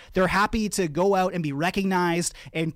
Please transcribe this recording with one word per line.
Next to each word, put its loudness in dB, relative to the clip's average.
They're 2
happy 0
to -2
go 2
out 2
and -2
be -2
recognized 0
and -2